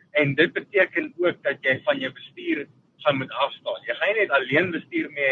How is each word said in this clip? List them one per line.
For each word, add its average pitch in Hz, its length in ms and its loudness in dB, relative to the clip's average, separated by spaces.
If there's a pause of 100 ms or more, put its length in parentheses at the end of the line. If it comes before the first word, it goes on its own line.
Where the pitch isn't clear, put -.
(120)
En 143 220 2
dit 170 180 4
beteken 180 680 -2
ook 175 240 0
dat 139 200 -2
jy 131 220 0
van 139 140 2
jou 131 140 -4
bestuur 156 540 -6 (380)
gaan 143 140 2
moet - 120 -6
afstaan. 123 560 -4
Jy 117 80 -4
gaan 156 200 -2
nie 226 60 0
net 190 100 2
alleen 139 400 2
bestuur 160 400 -6
mee 143 220 -2